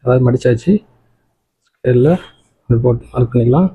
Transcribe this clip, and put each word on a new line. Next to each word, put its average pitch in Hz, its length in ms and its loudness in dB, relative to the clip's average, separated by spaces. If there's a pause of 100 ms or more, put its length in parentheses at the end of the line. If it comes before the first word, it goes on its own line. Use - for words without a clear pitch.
அதாவது 127 260 0
மடிச்சாச்சு. 123 460 -2 (960)
ஸ்கேல்ல 127 420 0 (580)
இது 120 160 2
போட்டு 120 280 -2
மார்க் 123 200 -4
பண்ணிக்கலாம். 127 420 0